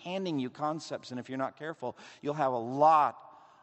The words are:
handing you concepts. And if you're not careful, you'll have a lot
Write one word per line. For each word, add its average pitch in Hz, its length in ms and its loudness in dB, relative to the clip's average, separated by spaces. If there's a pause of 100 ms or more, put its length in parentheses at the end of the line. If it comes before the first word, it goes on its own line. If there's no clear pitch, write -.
handing 180 340 -4
you 127 100 -2
concepts. 151 640 -6
And 123 100 -8
if - 80 -12
you're 131 80 -8
not 131 220 -6
careful, 151 360 -8 (280)
you'll 143 100 -2
have 139 220 0
a 120 40 0
lot 139 600 4 (440)